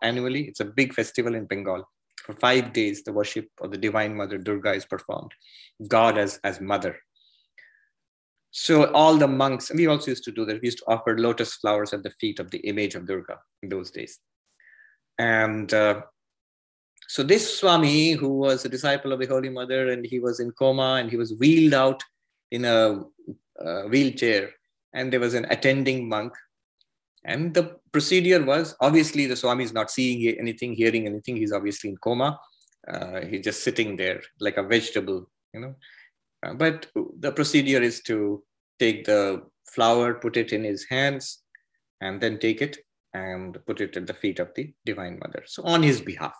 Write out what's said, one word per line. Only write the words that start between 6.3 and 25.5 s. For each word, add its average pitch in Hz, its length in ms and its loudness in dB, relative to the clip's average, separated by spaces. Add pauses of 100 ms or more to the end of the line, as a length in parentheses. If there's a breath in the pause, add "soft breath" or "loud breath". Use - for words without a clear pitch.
as 98 180 -4
mother. 95 360 -4 (1500 soft breath)
So 151 420 4
all 156 240 8
the 147 120 6
monks, 135 440 0
we 165 140 4
also 147 240 0
used - 140 -6
to 113 80 -10
do 110 120 -4
that. 107 160 -6
We 120 80 -2
used 117 100 -6
to - 100 -16
offer 113 280 0
lotus 117 380 0
flowers 104 380 -2
at 101 100 -6
the 98 80 -8 (100)
feet 104 200 -4
of 90 100 -10
the - 80 -8
image 101 380 -4
of 87 100 -12
Durga 95 320 -8 (240)
in 98 60 -12
those 92 220 -8
days. - 280 -14 (1000 soft breath)
And, 110 540 0
uh, 104 300 2 (1040)
so - 140 -2
this 208 380 2
Swami, 160 520 4
who 143 180 0
was 135 340 2
a 135 40 -4
disciple 139 440 -2
of 131 80 -2
the 131 60 -4
Holy 131 240 -2
Mother, 127 400 -2
and 120 140 -4
he 123 140 -6
was 120 220 -2
in 120 100 -6
coma, 131 440 2
and 123 140 -2
he 117 80 -4
was 113 220 -2
wheeled 156 360 8
out 131 280 4 (480)
in 120 140 -4
a, 110 400 4 (600)
uh, 87 180 -6
wheelchair, 117 680 2 (420)
and 127 200 -6
there 131 80 2
was 120 140 0
an 117 160 -2